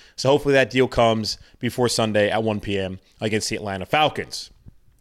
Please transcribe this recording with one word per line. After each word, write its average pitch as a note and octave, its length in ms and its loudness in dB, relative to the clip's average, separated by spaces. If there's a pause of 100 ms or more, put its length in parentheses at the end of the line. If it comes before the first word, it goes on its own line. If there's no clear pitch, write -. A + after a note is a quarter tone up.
(160)
So - 140 -2
hopefully C#3+ 240 4
that C3 160 4
deal B2+ 180 2
comes A2+ 520 2 (180)
before B2 320 -2
Sunday G#2+ 400 2
at G#2+ 140 0
one G#2+ 160 -2
P G2+ 180 -4
M F#2 220 -6 (200)
against A2 300 -2
the A2+ 60 -6
Atlanta F#2+ 320 -8
Falcons. - 640 -2 (500)